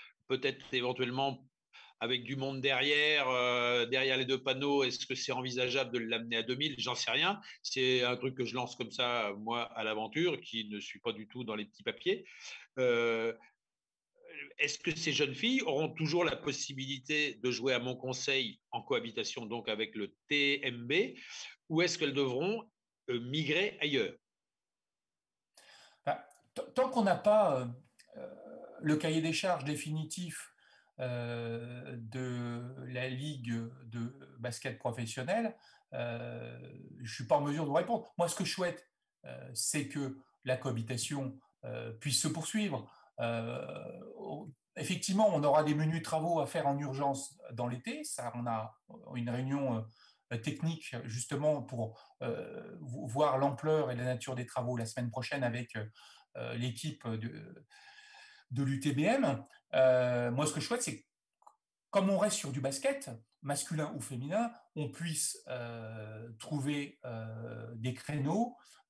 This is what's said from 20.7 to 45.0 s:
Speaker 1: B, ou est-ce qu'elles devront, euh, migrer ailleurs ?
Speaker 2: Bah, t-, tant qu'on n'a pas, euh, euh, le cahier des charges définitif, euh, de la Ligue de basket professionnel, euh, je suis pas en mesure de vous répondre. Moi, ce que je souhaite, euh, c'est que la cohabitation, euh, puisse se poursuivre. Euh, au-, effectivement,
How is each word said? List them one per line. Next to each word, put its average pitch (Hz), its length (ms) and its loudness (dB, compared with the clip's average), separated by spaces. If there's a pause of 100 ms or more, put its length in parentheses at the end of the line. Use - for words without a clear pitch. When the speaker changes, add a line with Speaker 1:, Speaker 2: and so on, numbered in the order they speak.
Speaker 1:
B, 131 60 -2 (760)
ou 156 140 4
est-ce 170 160 2
qu'elles 143 160 2
devront, 143 480 2 (480)
euh, 120 100 2
migrer 151 600 0
ailleurs ? 131 340 2 (1900)
Speaker 2:
Bah, - 200 -2 (280)
t-, - 80 -8 (120)
tant 262 140 4
qu'on 233 140 4
n'a 185 140 6
pas, 202 440 6
euh, 123 60 -2 (500)
euh, - 180 -12 (460)
le 151 160 4
cahier 160 240 2
des 160 120 2
charges 165 320 2
définitif, 156 880 -4 (460)
euh, 120 960 -4
de 120 640 -4 (240)
la 127 220 -4
Ligue 131 460 -4 (300)
de 117 340 -6 (200)
basket 123 400 -6
professionnel, 127 800 -2 (360)
euh, 101 640 -8 (440)
je - 120 -10
suis 117 120 -8
pas - 100 6
en - 40 6
mesure 143 240 0
de 139 40 0
vous 139 60 0
répondre. 185 440 2
Moi, 170 100 4
ce - 80 -2
que 185 80 0
je - 80 -2
souhaite, 175 340 -2 (380)
euh, 127 300 -12
c'est 135 340 0
que 135 300 -4 (260)
la 127 120 2
cohabitation, 127 840 -2 (260)
euh, 113 280 -8
puisse 127 280 0
se 156 80 2
poursuivre. 160 640 -2 (280)
Euh, 117 800 -4 (160)
au-, - 340 -10 (260)
effectivement, 196 580 4